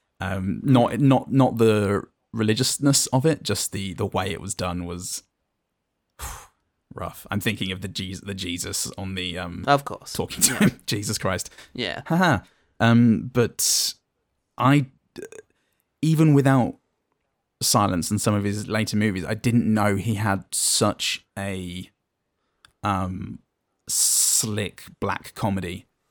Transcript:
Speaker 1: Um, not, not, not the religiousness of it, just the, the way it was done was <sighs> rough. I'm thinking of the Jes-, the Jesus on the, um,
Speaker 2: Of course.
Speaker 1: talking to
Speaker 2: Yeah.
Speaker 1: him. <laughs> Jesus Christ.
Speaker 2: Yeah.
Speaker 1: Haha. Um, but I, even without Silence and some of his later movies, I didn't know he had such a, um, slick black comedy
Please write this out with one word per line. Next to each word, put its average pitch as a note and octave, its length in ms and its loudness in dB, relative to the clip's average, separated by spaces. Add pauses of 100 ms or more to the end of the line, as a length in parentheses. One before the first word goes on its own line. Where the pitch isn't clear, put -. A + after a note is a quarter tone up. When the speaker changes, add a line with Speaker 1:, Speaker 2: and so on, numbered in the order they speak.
(200)
Speaker 1:
Um, F#2+ 420 -4
not, B2 380 4
not, C3 300 4
not C3 280 4
the G#2 460 2 (280)
religiousness A2 760 2
of C3 180 2
it, - 160 0
just - 300 -4
the, G2 200 -6
the G2 140 -4
way G2 240 -4
it F#2 100 -6
was F#2+ 140 -8
done F2+ 320 -6
was F2 380 -10 (960)
<sighs> - 40 -16 (720)
rough. - 360 -12
I'm G#2 100 -2
thinking G2 320 -4
of F#2 100 -10
the G2 60 -8
Jes-, F#2+ 320 -10
the G2 140 -10
Jesus F#2 600 -8
on F#2+ 200 -8
the, F2+ 220 -8
um, F2+ 280 -10
Speaker 2:
Of C#3+ 180 2
course. - 300 -14
Speaker 1:
talking - 300 -6
to C3 100 2
Speaker 2:
Yeah. - 60 -4
Speaker 1:
him. G3 220 2
<laughs> - 40 -20
Jesus G#2 320 -4
Christ. F#2 320 -4 (240)
Speaker 2:
Yeah. G#2 320 -6
Speaker 1:
Haha. E3 320 2 (420)
Um, A#2 520 6
but - 600 0 (640)
I, C3+ 300 4 (1160)
even D#3+ 300 6
without C3+ 420 4 (840)
Silence G2+ 500 2
and G#2+ 100 0
some G#2+ 140 2
of G2+ 100 0
his G#2 220 -4
later G#2+ 300 -2
movies, G2+ 280 0
I A2 100 -4
didn't A2+ 380 2
know G#2 240 2
he G#2+ 200 -2
had G2 360 0
such - 720 -2 (140)
a, F#2 520 -8 (920)
um, F#2 560 -4 (500)
slick - 960 0 (140)
black - 380 -6
comedy F#2+ 500 -4 (240)